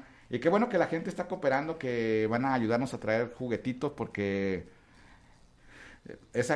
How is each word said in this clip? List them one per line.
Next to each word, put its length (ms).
Y 80
qué 100
bueno 200
que 100
la 80
gente 240
está 160
cooperando, 500
que 540
van 140
a 100
ayudarnos 400
a 60
traer 360
juguetitos, 560
porque 760
esa, 240